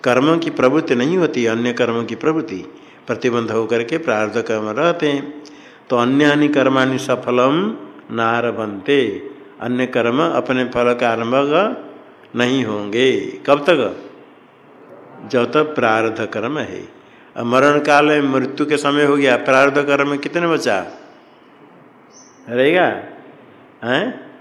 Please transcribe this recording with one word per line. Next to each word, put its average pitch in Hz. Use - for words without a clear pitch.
कर्म 135
की 165
प्रवृत्ति 139
नहीं 139
होती, 147
अन्य 117
कर्म 117
की 110
प्रवृत्ति 147
प्रतिबंध 117
होकर 113
के 160
प्रारब्ध 107
कर्म 107
रहते 160
हैं। 143
तो 127
अन्यानि 143
कर्माणि 131
सफलम 135
नारभन्ते, 113
अन्य 123
कर्म 123
अपने 131
फल 120
का 120
आरंभ 139
नहीं 123
होंगे। 107
कब 143
तक? 143
जब 120
तक 151
प्रारब्ध 113
कर्म 113
है। 98
अब 117
मरण 139
काल 147
में, 151
मृत्यु 131
के 147
समय 143
हो 143
गया, 135
प्रारब्ध 139
कर्म 143
कितने 156
बचा 120
रहेगा? 127
हैं? 160